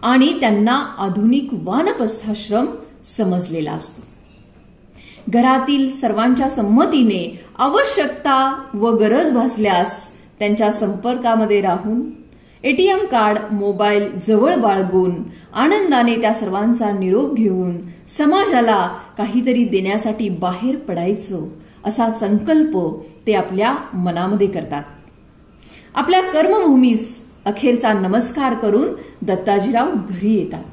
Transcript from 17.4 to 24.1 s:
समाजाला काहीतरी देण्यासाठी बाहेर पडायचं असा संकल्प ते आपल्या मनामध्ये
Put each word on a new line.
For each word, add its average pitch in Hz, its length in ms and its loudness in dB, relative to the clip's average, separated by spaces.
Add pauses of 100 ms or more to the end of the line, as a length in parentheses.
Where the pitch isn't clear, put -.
समाजाला 262 680 2 (320)
काहीतरी 240 460 0
देण्यासाठी 208 640 -2 (100)
बाहेर 185 400 -2
पडायचं 175 680 -6 (380)
असा 226 260 -2
संकल्प 214 680 0 (480)
ते 214 80 2
आपल्या 202 400 0 (200)
मनामध्ये 185 520 0